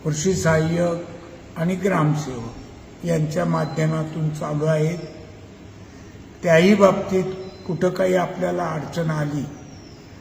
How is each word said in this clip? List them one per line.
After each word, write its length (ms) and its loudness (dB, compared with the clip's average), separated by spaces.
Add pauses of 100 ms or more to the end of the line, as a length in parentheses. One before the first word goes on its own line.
कृषी 300 0
सहाय्यक 1200 0
आणि 160 0
ग्रामसेवक 1300 -2
यांच्या 380 0
माध्यमातून 840 0
चालू 340 -2
आहेत. 340 2 (1400)
त्याही 320 8
बाबतीत 500 4 (420)
कुठं 240 0
काही 240 2
आपल्याला 500 0
अडचण 460 -2
आली 340 -2 (760)